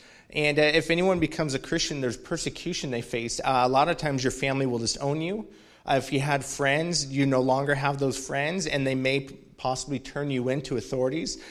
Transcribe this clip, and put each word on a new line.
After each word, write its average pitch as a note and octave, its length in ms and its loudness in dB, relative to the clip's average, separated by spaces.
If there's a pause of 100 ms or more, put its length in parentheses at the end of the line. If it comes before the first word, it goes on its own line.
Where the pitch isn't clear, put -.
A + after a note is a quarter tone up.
(340)
And, D3 240 2
uh, D3+ 40 8
if D3+ 280 4
anyone F3+ 300 4
becomes D#3 320 0
a C3 60 0
Christian, E3 420 -2
there's B2 160 -2
persecution E3 720 -6
they A#2 120 -2
face. A#2 360 -4
Uh, C3 260 2
a B2+ 40 6
lot C#3 220 6
of E3 80 0
times C#3 260 0
your B2 60 2
family C3+ 340 0
will B2 140 0
disown C#3 420 -2
you. G3+ 260 -4 (380)
Uh, C#3 180 2
if - 80 -8
you C3+ 100 2
had C#3 220 0
friends, D3 640 0
you C#3 200 2
no C3 160 4
longer C3+ 320 2
have C#3 240 0
those C3+ 200 0
friends, D#3 480 -4
and C#3 200 0
they C3+ 80 0
may C3+ 260 0
p-, C#3 160 -10 (220)
possibly C3 400 -4
turn C#3+ 320 -6
you B2+ 180 0
into C3 300 -2
authorities. C3 580 -2 (140)